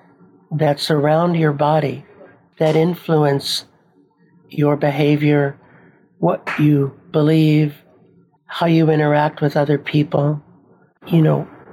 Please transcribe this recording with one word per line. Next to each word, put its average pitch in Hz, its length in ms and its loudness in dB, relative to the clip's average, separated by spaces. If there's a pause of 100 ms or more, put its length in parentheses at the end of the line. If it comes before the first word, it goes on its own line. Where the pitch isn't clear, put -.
(520)
that 147 260 -2
surround 160 580 0
your 156 160 0
body, 143 540 -2 (520)
that 156 180 0
influence 156 880 -2 (840)
your 147 280 0
behavior, 147 840 0 (600)
what - 300 -4 (120)
you 147 360 2 (140)
believe, 151 640 2 (720)
how - 200 -4
you 165 220 2
interact 151 520 0
with 147 160 -2
other 143 220 0
people, 147 600 -2 (680)
you 170 120 2
know, 151 280 0 (240)